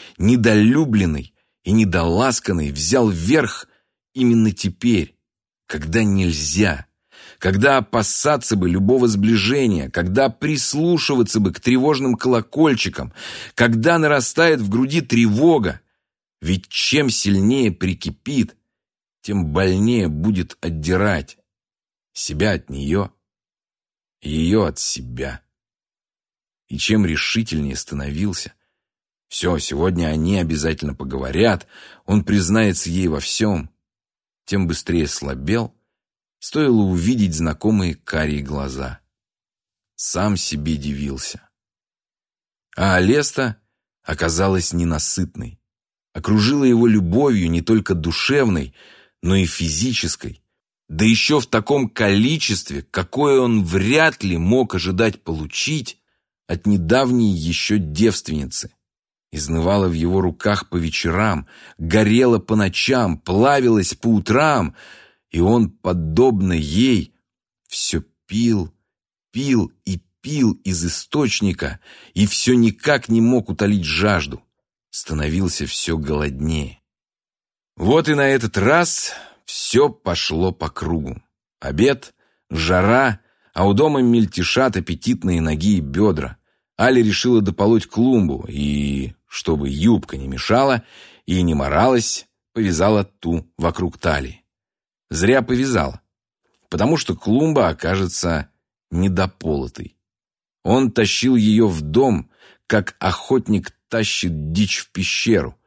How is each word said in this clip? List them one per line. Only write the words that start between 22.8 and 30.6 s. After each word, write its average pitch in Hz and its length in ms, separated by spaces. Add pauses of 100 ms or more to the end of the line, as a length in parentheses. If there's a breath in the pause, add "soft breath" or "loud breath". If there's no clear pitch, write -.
её 82 440
от 73 120
себя. 62 640 (1300)
И 69 100
чем 107 300
решительнее 76 680
становился, 71 760 (760)
«Всё, 90 300
сегодня 85 480
они 78 320
обязательно 78 560